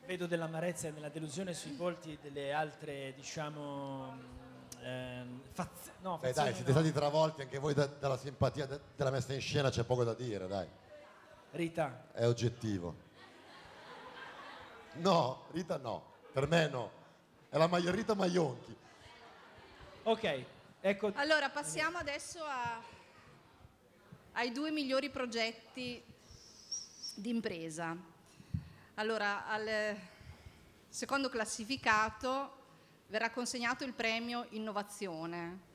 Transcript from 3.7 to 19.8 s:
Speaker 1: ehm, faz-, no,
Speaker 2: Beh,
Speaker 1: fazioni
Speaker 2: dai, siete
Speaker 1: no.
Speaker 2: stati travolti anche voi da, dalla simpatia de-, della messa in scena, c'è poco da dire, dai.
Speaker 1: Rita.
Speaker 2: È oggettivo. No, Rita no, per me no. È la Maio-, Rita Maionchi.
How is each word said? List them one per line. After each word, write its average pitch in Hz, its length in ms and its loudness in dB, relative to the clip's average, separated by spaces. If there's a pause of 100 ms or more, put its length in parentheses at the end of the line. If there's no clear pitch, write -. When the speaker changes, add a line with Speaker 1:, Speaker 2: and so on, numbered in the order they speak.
Speaker 1:
ehm, 127 600 -8 (120)
faz-, - 380 -8 (100)
no, 180 160 -4
Speaker 2:
Beh, - 100 0
Speaker 1:
fazioni 147 200 4
Speaker 2:
dai, 123 80 2
siete - 160 2
Speaker 1:
no. 135 80 10
Speaker 2:
stati 160 140 6
travolti 147 480 4
anche 131 180 -6
voi 143 140 2
da, 139 120 6
dalla 135 320 0
simpatia 135 480 2
de-, 139 140 -6 (160)
della 135 140 4
messa 127 240 0
in 123 80 -2
scena, 135 280 4
c'è 117 140 2
poco 123 200 4
da 113 100 4
dire, 104 340 -2
dai. 92 200 0 (840)
Speaker 1:
Rita. 160 600 -2
Speaker 2:
È 117 120 4
oggettivo. 113 840 2 (1900)
No, 160 560 6
Rita 165 260 -2
no, 110 260 -4 (300)
per 135 140 4
me 160 200 6
no. 123 240 -2 (560)
È 143 100 0
la 160 100 10
Maio-, 175 240 4
Rita 220 220 2
Maionchi. 175 640 2 (1300)